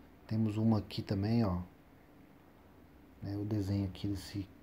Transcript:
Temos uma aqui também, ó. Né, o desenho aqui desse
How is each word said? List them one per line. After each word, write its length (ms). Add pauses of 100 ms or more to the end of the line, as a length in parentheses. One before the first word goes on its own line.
(280)
Temos 280
uma 220
aqui 240
também, 420
ó. 140 (1600)
Né, 140
o 80
desenho 400
aqui 240
desse 400 (140)